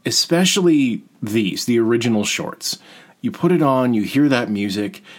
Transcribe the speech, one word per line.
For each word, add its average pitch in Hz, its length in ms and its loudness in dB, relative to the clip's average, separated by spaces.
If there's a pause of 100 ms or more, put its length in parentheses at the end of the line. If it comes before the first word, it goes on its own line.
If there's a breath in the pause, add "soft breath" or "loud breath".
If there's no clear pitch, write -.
especially 165 1000 0 (180)
these, 107 440 -2
the 120 140 2
original 113 460 0
shorts. - 540 -8 (420 loud breath)
You 123 100 -4
put 175 200 0
it 175 100 2
on, 131 320 2
you 107 80 2
hear 135 260 2
that 131 220 0
music, 101 540 -4 (160 loud breath)